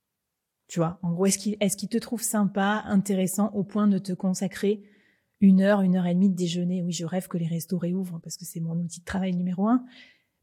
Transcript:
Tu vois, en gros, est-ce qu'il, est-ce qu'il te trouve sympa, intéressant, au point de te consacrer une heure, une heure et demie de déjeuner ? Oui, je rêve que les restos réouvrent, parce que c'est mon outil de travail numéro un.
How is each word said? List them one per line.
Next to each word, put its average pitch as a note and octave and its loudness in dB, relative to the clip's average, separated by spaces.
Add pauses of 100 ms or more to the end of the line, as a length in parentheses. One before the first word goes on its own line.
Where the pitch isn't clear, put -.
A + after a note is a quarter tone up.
(680)
Tu - -6
vois, E3 -2
en E3+ -2
gros, F3+ 2
est-ce G3 2
qu'il, G#3 -2
est-ce G3+ 2
qu'il F#3+ -8
te - -2
trouve A3 -4
sympa, G3+ 0
intéressant, G3 2
au G3 -2
point G#3 0
de G3 4
te F#3+ -6
consacrer G3 -2 (580)
une F#3+ 8
heure, G3+ 4
une F#3 4
heure F3+ 0
et F3 2
demie F#3+ 4
de F#3 0
déjeuner ? F3 -2
Oui, F3 -4
je E3 -6
rêve F#3 -6
que F#3 -4
les E3+ -2
restos E3 -4
réouvrent, F3 -4
parce - -12
que - -18
c'est - -10
mon E3 -4
outil F3 -6
de - -20
travail F#3 -2
numéro F3+ 0
un. B3 2 (580)